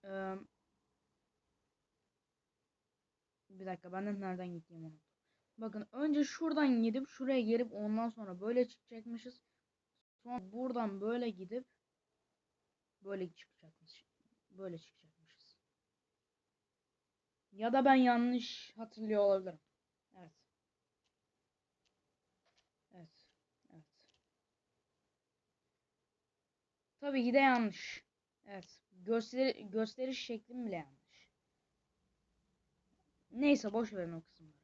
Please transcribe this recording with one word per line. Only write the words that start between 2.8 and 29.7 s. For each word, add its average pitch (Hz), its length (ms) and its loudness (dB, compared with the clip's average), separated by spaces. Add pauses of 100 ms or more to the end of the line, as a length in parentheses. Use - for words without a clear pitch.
bir 190 160 -14
dakika, 180 260 -10
ben 190 140 -4
de 202 140 -4
nereden 185 320 -6
gittiğimi 165 340 -14
unuttum. 156 300 -20 (420)
Bakın 220 340 -8
önce 294 320 2
şuradan 277 580 2
gidip 233 260 0
şuraya 262 320 0
gelip 226 320 2
ondan 214 360 -2
sonra 202 320 -10
böyle 240 280 2
çıkacakmışız. 233 760 -16 (800)
Sonra 185 300 -10
buradan 233 480 -4
böyle 233 300 -2
gidip 190 360 -10 (1400)
böyle 190 260 -6
çıkacakmış-, - 760 -20 (440)
böyle 185 280 -10
çıkacakmışız. - 800 -20 (1900)
Ya 214 200 -2
da 262 120 6
ben 269 100 10
yanlış 247 800 4
hatırlıyor 220 460 -2
olabilirim. 185 380 2 (540)
Evet. 175 180 -20 (2500)
Evet. 170 320 -20 (480)
Evet. 160 100 -20 (3250)
Tabii 269 240 0
ki 240 100 2
de 269 40 8
yanlış. 240 680 2 (400)
Evet. 196 380 -16 (100)
Gösteri-, 220 800 -2